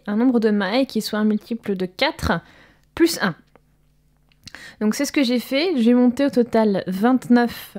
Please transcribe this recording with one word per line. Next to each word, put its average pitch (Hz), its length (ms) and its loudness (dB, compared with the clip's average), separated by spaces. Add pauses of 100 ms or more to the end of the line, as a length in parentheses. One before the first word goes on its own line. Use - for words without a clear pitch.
un 208 80 -4
nombre 240 240 2
de 220 120 2
mailles 208 360 0
qui 226 140 -4
soit 208 180 -6
un 214 60 0
multiple 214 500 -2
de 185 100 -4
quatre 190 560 -4 (540)
plus 330 280 0
un. 175 120 -2 (1500)
Donc 214 140 0
c'est 285 100 -2
ce 285 60 -6
que 285 140 0
j'ai 240 160 0
fait, 294 380 -2
j'ai 240 160 4
monté 247 320 2
au 277 40 0
total 220 560 0
vingt-neuf 240 920 0